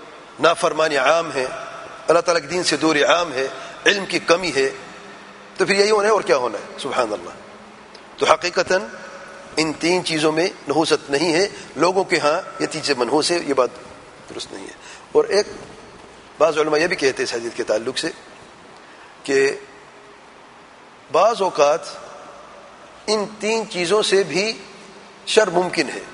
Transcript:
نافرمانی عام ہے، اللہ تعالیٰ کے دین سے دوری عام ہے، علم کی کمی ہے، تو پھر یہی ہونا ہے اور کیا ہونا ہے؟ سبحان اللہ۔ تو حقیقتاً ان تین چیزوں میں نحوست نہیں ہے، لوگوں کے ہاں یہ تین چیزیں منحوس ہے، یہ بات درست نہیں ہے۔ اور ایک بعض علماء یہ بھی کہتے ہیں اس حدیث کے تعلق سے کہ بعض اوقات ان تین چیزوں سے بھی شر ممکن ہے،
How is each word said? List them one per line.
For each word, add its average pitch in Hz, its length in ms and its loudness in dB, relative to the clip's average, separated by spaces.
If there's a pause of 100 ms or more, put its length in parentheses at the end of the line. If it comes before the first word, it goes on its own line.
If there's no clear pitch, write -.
(400)
نافرمانی 156 580 2
عام 156 360 2
ہے، 131 120 -2 (600)
اللہ 165 140 6
تعالیٰ 170 220 0
کے 139 60 -14
دین 175 160 -2
سے 160 120 0
دوری 147 280 4
عام 165 280 2
ہے، 131 140 -2 (400)
علم 196 200 2
کی 170 200 -4
کمی 170 280 2
ہے، 135 140 2 (880)
تو 185 100 2
پھر 190 80 2
یہی 202 160 4
ہونا 208 180 4
ہے 226 40 4
اور 202 100 2
کیا 170 140 4
ہونا 120 220 -2
ہے؟ - 200 -12
سبحان 123 340 -2
اللہ۔ 87 220 -8 (840)
تو 139 80 2
حقیقتاً 180 560 2 (760)
ان 156 240 0
تین 175 240 2
چیزوں 156 280 0
میں 165 160 0 (200)
نحوست 143 420 0
نہیں 151 240 2
ہے، 185 120 2 (300)
لوگوں 180 280 2
کے 165 140 0
ہاں 151 220 2 (180)
یہ 156 80 -2
تین 151 160 -8
چیزیں 135 160 -2
منحوس 123 320 0
ہے، 175 160 0
یہ 143 80 -2
بات 123 160 2 (600)
درست - 220 -12
نہیں 95 140 -14
ہے۔ - 60 -16 (400)
اور 151 140 4
ایک 202 200 2 (920)
بعض 151 200 4
علماء 151 200 2
یہ 165 80 2
بھی 180 100 -2
کہتے 131 260 0
ہیں 120 60 0
اس - 60 -6
حدیث 117 220 -6
کے 120 80 -4
تعلق 113 340 -2
سے 160 120 -4 (1120)
کہ 135 160 0 (1700)
بعض 196 320 4
اوقات 156 400 2 (1200)
ان 208 180 2 (160)
تین 220 300 0
چیزوں 180 320 2
سے 196 220 2
بھی 170 200 -2 (800)
شر 214 240 4
ممکن 165 380 0
ہے، 101 240 -10